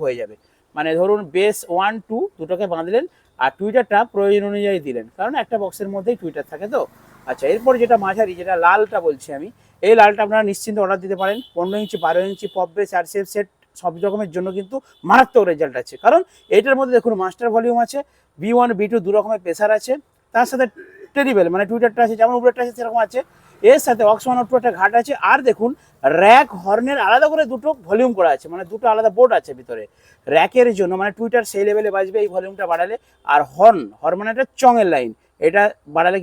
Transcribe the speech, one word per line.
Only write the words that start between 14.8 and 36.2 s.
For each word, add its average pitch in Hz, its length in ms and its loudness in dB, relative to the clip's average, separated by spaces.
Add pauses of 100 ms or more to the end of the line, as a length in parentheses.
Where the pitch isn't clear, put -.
মারাত্মক 240 420 4
রেজাল্ট 147 300 -4
আছে, - 220 -18
কারণ 294 180 4 (360)
এটার 262 220 2
মধ্যে 254 180 -2
দেখুন 226 160 0 (100)
মাস্টার 185 320 -6
ভলিউম 233 300 0
আছে, 277 140 -8 (400)
বি 190 160 -6
ওয়ান, 240 140 4 (100)
বি 208 120 0
টু 233 140 0
দু 196 120 -2
রকমের 208 260 -2
প্রেসার 180 340 -2
আছে, 254 160 -6 (400)
তার 240 180 2
সাথে 254 140 0 (500)
টেরিবল, 262 380 2
মানে, 196 160 0
টুইটারটা 233 360 0
আছে, 220 160 -4
যেমন 240 180 4
উপরেরটা 247 240 0
আছে 240 140 -6
সেরকম 233 280 -4
আছে, 247 140 -6 (440)
এর 262 220 8
সাথে 233 260 2
অক্স 214 160 0
ওয়ান 247 100 0 (120)
টু 247 100 0
একটা 233 200 0
ঘাট 196 120 2 (100)
আছে, 277 120 -6 (180)
আর 269 80 4 (100)
দেখুন 226 220 -2 (500)
র্যাক 240 280 8 (140)
হর্নের 240 440 -2
আলাদা 262 240 4
করে 311 120 0 (100)
দুটো 262 160 -4 (180)
ভলিউম 233 300 2
করা 175 180 2
আছে, - 180 -10
মানে, 185 180 -10
দুটো 220 220 -10
আলাদা 220 240 2
বোর্ড 240 220 6
আছে - 200 -8
ভিতরে 117 240 -12 (500)
র্যাকের 202 340 4 (120)
জন্য, 185 220 -2
মানে, 202 160 -4
টুইটার 233 340 -2
সেই 202 160 -2
লেভেলে 214 280 0
বাজবে 190 280 -2
এই 202 100 -2
ভলিউমটা 190 380 -8
বাড়ালে। 180 240 -2 (380)
আর 151 80 4 (120)
হর্ন, 185 280 4 (200)
হর্ন 165 180 -2
মানে 214 140 -6
একটা 262 120 -2 (160)
চঙের 233 320 4
লাইন, 123 180 -2 (360)
এটা 196 160 4 (320)
বাড়ালে 180 280 0